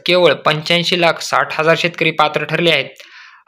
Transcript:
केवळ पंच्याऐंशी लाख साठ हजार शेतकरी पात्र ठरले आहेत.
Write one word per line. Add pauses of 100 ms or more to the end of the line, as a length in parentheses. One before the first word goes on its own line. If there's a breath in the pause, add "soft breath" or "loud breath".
केवळ
पंच्याऐंशी
लाख
साठ
हजार
शेतकरी
पात्र
ठरले
आहेत. (600 loud breath)